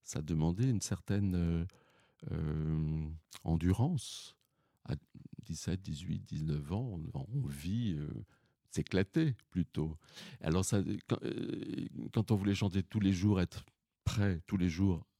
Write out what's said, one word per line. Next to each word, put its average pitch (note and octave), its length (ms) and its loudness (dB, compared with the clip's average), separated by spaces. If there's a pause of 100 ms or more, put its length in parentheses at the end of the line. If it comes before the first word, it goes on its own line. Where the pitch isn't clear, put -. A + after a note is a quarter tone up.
ça - 200 -6
demandait E2+ 480 2
une G#2 100 2
certaine, G2 540 0
euh, E2+ 320 2 (640)
euh, D#2 800 0 (360)
endurance. F#2+ 920 0 (500)
À - 80 -2 (500)
dix-sept, E2+ 380 -6
dix-huit, D#2+ 380 -6
dix-neuf D2+ 520 -4
ans, G#2+ 260 -4 (160)
on, - 200 -6
on C#3 120 -2
vit, F2+ 520 -2
euh, D2 100 -4 (600)
s'éclater G#2+ 680 2 (140)
plutôt. D#2 480 -2 (420)
Alors F2+ 240 2
ça, G2+ 180 2 (240)
quand, - 180 -2
euh, - 600 -4 (280)
quand A2 160 2
on A2 60 6
voulait G2 180 2
chanter F#2+ 280 2
tous - 180 -2
les G2 120 6
jours, F#2+ 300 4
être - 240 -4 (380)
prêt G2+ 420 2
tous G2+ 100 -2
les F2+ 140 4
jours F2+ 360 2 (140)